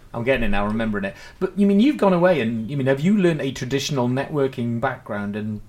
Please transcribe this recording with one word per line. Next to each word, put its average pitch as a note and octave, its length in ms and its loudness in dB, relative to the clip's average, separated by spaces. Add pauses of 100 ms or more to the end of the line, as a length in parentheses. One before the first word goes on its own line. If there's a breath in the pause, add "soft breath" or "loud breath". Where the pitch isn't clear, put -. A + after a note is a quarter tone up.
(160)
I'm A#2 80 -4
getting A#2+ 200 2
it G#2+ 60 0
now, G2+ 160 2
remembering G#2+ 400 -2
it. G2 100 -6 (240 loud breath)
But F#3 200 -4
you G3+ 80 4
mean, G3+ 120 4
you've B3+ 180 4
gone G3 160 4
away E3+ 280 4
and, A2+ 300 -2
you D3 40 -6
mean, C3 120 -2
have C#3 140 2
you G3 140 4
learned E3+ 260 2
a C3+ 100 -4
traditional C3 580 -2
networking C3 720 -2
background G#2+ 540 -6
and, G#2+ 340 -6